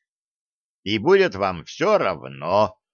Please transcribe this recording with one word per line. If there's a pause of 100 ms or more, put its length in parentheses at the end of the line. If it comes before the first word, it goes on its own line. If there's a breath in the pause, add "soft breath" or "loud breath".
(840)
И
будет
вам
все
равно, (160)